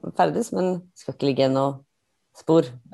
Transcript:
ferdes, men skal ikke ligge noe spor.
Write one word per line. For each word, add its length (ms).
ferdes, 340
men 280
skal 160
ikke 160
ligge 240
noe 240
spor. 300